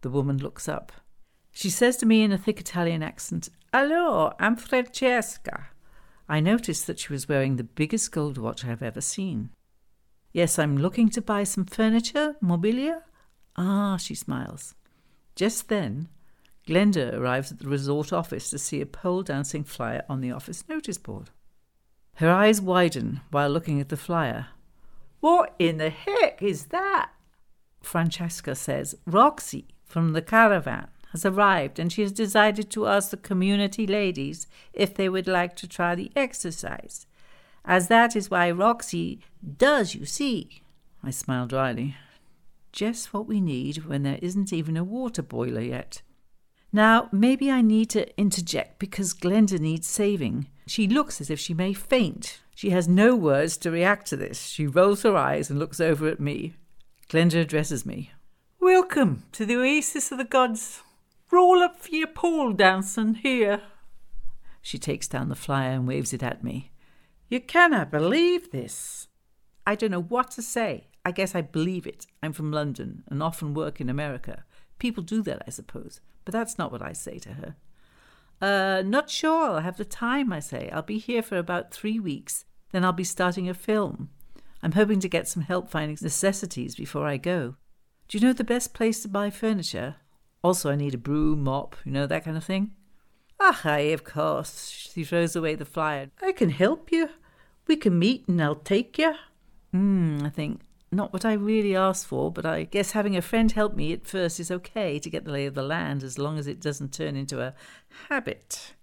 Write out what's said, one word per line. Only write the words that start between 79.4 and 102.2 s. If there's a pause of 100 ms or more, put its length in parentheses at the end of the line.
I'll
have
the
time,"
I
say.
"I'll
be
here
for
about
three
weeks. (260)
Then
I'll
be
starting
a
film. (520)
I'm
hoping
to
get
some
help
finding
necessities
before
I
go. (500)
Do
you
know
the
best
place
to
buy
furniture? (460)
Also,
I
need
a
broom,
mop,
you
know,
that
kind
of
thing." (640)
"Ah,
aye,
of
course."
She
throws
away
the
flyer. (100)
"I
can
help
you. (580)
We
can
meet
and
I'll
take
you." (560)
Hmm,
I
think, (300)
not
what
I
really
asked
for,